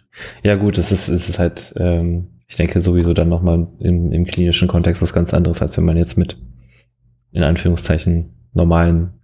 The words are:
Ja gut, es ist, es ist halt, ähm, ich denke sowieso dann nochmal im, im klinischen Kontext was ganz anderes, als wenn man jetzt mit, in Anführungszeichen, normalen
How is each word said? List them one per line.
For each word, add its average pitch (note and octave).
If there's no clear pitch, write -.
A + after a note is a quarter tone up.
Ja G#2
gut, G2+
es F2
ist, -
es F2
ist F2
halt, -
ähm, F2
ich -
denke E2+
sowieso F2
dann E2+
nochmal E2+
im, F2
im E2+
klinischen F2
Kontext F2
was E2
ganz E2+
anderes, E2+
als -
wenn E2+
man E2
jetzt E2+
mit, F2+
in F#2
Anführungszeichen, E2
normalen E2+